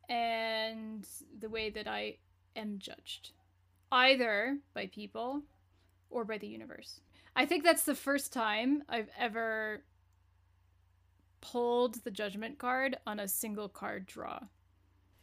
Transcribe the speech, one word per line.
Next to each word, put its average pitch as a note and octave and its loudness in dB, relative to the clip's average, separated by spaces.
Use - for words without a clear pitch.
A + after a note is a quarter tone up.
and A3+ 0
the A3 -6
way A3 -2
that G#3 -6
I G#3+ -4
am G#3+ -4
judged, - -12
either B3+ 6
by G#3 -6
people A#3 -6
or A#3+ -2
by G#3+ -4
the G#3 -10
universe. - -14
I C4 6
think D#4+ 2
that's E4 8
the C#4+ 2
first C#4 0
time A#3+ 2
I've A3+ -2
ever A3 -2
pulled A#3+ 2
the A#3+ -6
judgment G#3 -4
card C4 0
on G#3 -4
a G3+ -4
single G#3 -4
card G3+ -8
draw. - -8